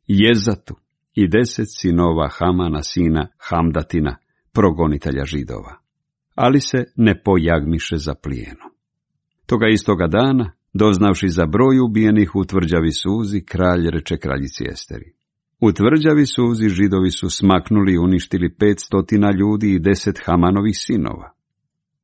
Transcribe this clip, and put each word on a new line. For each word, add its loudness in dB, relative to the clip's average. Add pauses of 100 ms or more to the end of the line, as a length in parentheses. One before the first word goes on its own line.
Jezatu 0 (400)
i 2
deset 0
sinova 0
Hamana, -2
sina -2 (100)
Hamdatina, -2 (360)
progonitelja 0
Židova. -10 (560)
Ali 2
se -4 (120)
ne 2
pojagmiše 0
za -6
plijenom. -12 (760)
Toga 2
istoga 2
dana, 0 (220)
doznavši 2
za 0
broj 2
ubijenih 2
u 0
tvrđavi 0
Suzi, -4
kralj 0
reče -6
kraljici -6
Esteri: -16 (480)
„U 4
tvrđavi 2
Suzi 0
Židovi 2
su -6
smaknuli 2
i 2
uništili 0
petstotina 0
ljudi 0
i 2
deset 0
Hamanovih 2
sinova. -6 (720)